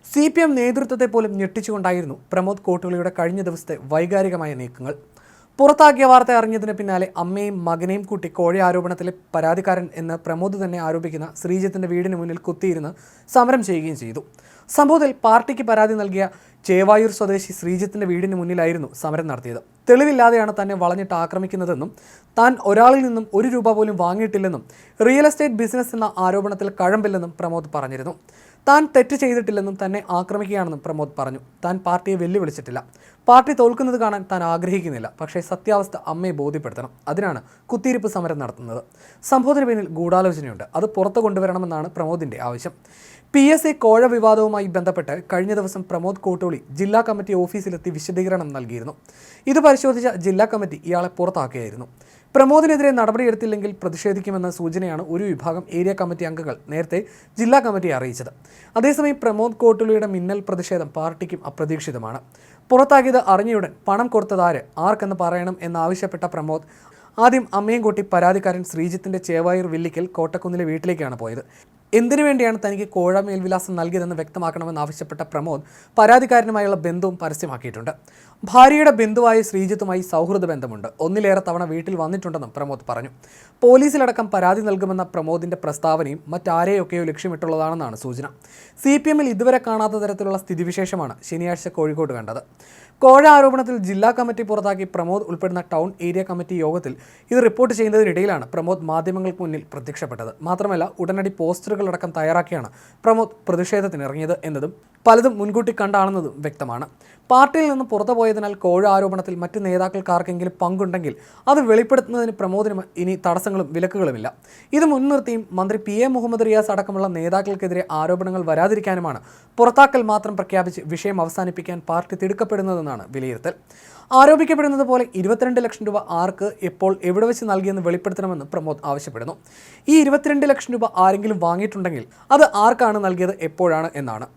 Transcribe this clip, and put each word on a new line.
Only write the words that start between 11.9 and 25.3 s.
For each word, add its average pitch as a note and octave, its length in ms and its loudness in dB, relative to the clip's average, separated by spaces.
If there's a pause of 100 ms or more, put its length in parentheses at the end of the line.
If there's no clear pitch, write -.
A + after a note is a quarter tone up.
വീടിന് F3+ 280 -2
മുന്നിൽ E3+ 260 -8
കുത്തിയിരുന്ന് E3+ 440 -4 (440)
സമരം B3 340 4
ചെയ്യുകയും D#3+ 340 -4
ചെയ്തു. A#2 180 -10 (560)
സംഭവത്തിൽ D4 340 4 (140)
പാർട്ടിക്ക് A#3 460 2
പരാതി G#3+ 300 4
നൽകിയ G3 240 -4 (440)
ചേവായൂർ G#3 500 6
സ്വദേശി G3 400 -4
ശ്രീജിത്തിന്റെ G3 520 -4
വീടിന് F#3 300 -2
മുന്നിലായിരുന്നു E3+ 480 -2 (140)
സമരം D#3+ 280 -6
നടത്തിയത്. A#2+ 300 -10 (280)
തെളിവില്ലാതെയാണ് A#3+ 680 6
തന്നെ G3 240 -4
വളഞ്ഞിട്ട് F#3 400 -2
ആക്രമിക്കുന്നതെന്നും F3+ 680 -6 (480)
താൻ A#3+ 140 8 (180)
ഒരാളിൽ B3 360 8
നിന്നും A3+ 180 -2 (140)
ഒരു B3 160 2
രൂപ A#3 140 2 (100)
പോലും G#3+ 260 0
വാങ്ങിയിട്ടില്ലെന്നും F#3+ 600 -2 (420)
റിയൽ C#4 240 6